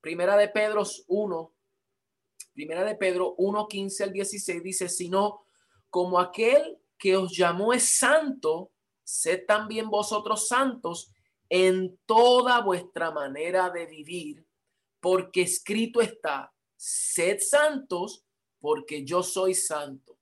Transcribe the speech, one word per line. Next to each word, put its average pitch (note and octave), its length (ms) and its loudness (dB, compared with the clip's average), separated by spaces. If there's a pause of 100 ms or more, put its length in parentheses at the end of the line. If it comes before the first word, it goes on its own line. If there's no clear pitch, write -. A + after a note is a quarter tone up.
Primera F3 340 0
de G#3 120 6
Pedro G#3+ 340 0 (240)
uno, F3+ 480 -4 (960)
Primera D#3+ 320 -6
de G#3+ 100 -2
Pedro F3+ 420 -2
uno G#3 320 0
quince G3 340 -6
al G3 120 -4
dieciséis G3 480 -6
dice, F#3 260 -6
"Sino F#3+ 580 -2 (440)
como F3+ 280 0
aquel A3+ 600 2 (200)
que F#3+ 160 2
os F#3 220 -2
llamó F3+ 380 2
es - 240 2
santo, C4 760 0 (320)
sed - 420 -2
también G#3+ 440 0
vosotros G#3 580 -2
santos A#3+ 640 -2 (380)
en F#3 560 2
toda B3 560 6
vuestra F3 480 -2
manera D#3 580 -2
de F3 160 -6
vivir, D#3 600 -12 (540)
porque F#3 420 2
escrito A3+ 580 -2
está, D3 500 -4 (240)
sed - 680 -2
santos, C#4 840 0 (340)
porque D3+ 460 -4
yo F3 180 0
soy F#3 320 0
santo". D3 680 -6